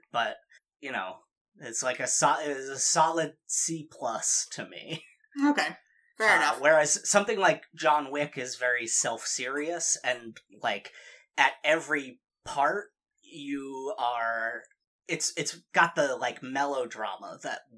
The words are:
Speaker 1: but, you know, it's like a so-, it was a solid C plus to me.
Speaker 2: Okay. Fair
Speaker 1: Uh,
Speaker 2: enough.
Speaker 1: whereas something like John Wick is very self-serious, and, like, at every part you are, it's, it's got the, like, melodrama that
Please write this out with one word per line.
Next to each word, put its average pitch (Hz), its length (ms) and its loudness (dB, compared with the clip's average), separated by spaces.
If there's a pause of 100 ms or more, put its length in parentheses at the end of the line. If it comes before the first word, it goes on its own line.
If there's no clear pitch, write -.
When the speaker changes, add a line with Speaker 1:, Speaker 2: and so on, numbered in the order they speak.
(120)
Speaker 1:
but, 113 240 0 (460)
you 135 100 -10
know, 95 260 -6 (440)
it's 120 220 -6
like 127 180 0
a 123 60 -2
so-, 151 380 4
it 147 100 -2
was 135 140 -8
a 135 100 -8
solid 165 560 2 (120)
C 160 420 -2
plus - 600 -2
to 101 160 -10
me. - 380 -12 (420)
Speaker 2:
Okay. 175 300 0 (400)
Fair 214 120 2
Speaker 1:
Uh, 190 60 6
Speaker 2:
enough. 147 260 2
Speaker 1:
whereas 151 480 4
something 202 300 4
like 165 240 4 (120)
John 151 360 2
Wick 147 260 -4
is 127 180 -8
very 123 300 0
self-serious, 135 1160 -2
and, 120 340 -4 (240)
like, 104 300 -2 (480)
at 139 140 6 (100)
every 147 560 0 (260)
part 156 440 0 (320)
you 139 760 -8
are, 117 640 -2 (460)
it's, 160 280 -2
it's 151 200 -4 (180)
got - 220 4
the, 139 200 2
like, 123 280 -4
melodrama 120 1000 -4
that 127 200 -8 (160)